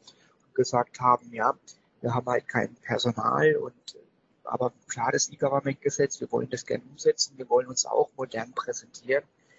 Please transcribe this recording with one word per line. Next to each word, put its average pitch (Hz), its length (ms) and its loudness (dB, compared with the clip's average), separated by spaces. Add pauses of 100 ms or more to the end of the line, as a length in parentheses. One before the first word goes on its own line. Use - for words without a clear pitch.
(480)
und - 80 -20
gesagt 123 440 0
haben, 123 320 2
ja, 113 220 0 (480)
wir 120 120 -2
haben 123 120 -2
halt 123 220 -2
kein 113 280 -2
Personal 120 800 2
und, 123 180 -6 (720)
aber 123 300 -4 (140)
klar, 120 240 -4
das 139 180 -2
E-Government-Gesetz, 139 920 -2
wir 123 120 -8
wollen 120 180 -2
das - 160 -8
gerne 120 240 -4
umsetzen, 151 480 0
wir 127 100 -12
wollen 123 200 2
uns 127 180 -2
auch - 320 2
modern 123 360 -6
präsentieren. 123 680 -4 (360)